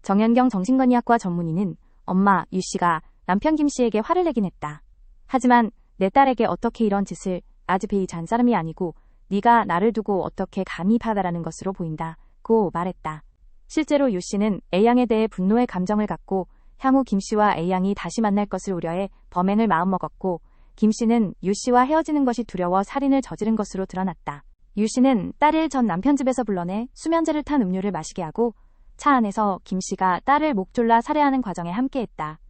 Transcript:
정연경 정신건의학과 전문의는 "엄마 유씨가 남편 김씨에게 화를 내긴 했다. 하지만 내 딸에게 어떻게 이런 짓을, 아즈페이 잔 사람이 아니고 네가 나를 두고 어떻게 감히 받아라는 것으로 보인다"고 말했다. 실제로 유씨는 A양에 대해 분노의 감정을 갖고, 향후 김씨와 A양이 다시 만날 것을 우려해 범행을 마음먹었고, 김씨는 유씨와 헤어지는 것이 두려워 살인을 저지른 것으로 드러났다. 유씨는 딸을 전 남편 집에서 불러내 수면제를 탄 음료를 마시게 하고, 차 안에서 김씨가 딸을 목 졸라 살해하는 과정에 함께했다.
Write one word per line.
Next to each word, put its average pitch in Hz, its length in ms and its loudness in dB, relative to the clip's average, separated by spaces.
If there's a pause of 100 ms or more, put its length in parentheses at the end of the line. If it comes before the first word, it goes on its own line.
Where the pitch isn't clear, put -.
정연경 233 460 2
정신건의학과 240 680 2
전문의는 175 600 -4 (300)
"엄마 190 460 2
유씨가 175 500 -2 (220)
남편 208 300 0
김씨에게 254 460 0
화를 349 240 0
내긴 247 200 0
했다. 151 380 -10 (440)
하지만 240 440 4 (260)
내 190 140 0
딸에게 269 340 4
어떻게 226 400 -2
이런 196 200 0
짓을, 180 360 -6 (280)
아즈페이 190 400 -2
잔 165 180 -8
사람이 240 300 2
아니고 165 400 -6 (320)
네가 220 360 4
나를 196 280 0
두고 202 320 -2
어떻게 - 400 -6
감히 196 340 0
받아라는 185 440 -2
것으로 160 300 -8
보인다"고 165 1000 -2
말했다. 170 480 -6 (460)
실제로 285 440 0
유씨는 196 480 -2 (140)
A양에 233 320 4
대해 220 220 0
분노의 214 400 0
감정을 208 400 -2
갖고, 180 400 -4 (300)
향후 262 260 2
김씨와 208 520 0
A양이 185 380 -2
다시 - 260 -6
만날 208 260 0
것을 190 280 -6
우려해 170 340 -4 (220)
범행을 202 380 2
마음먹었고, 180 720 -2 (360)
김씨는 220 680 0
유씨와 240 400 2
헤어지는 302 420 0
것이 240 200 -2
두려워 180 380 0
살인을 269 400 0
저지른 214 320 -4
것으로 190 320 -4
드러났다. 170 580 -8 (320)
유씨는 220 600 0
딸을 311 320 2
전 254 160 0
남편 202 300 2
집에서 262 260 0
불러내 196 500 -4
수면제를 320 520 -2
탄 294 180 0
음료를 190 300 -2
마시게 165 300 -8
하고, 214 320 -2 (420)
차 - 160 2
안에서 208 520 0
김씨가 185 600 -2
딸을 294 280 2
목 190 220 -4
졸라 233 260 4
살해하는 285 420 0
과정에 175 280 -6
함께했다. 185 680 -6 (120)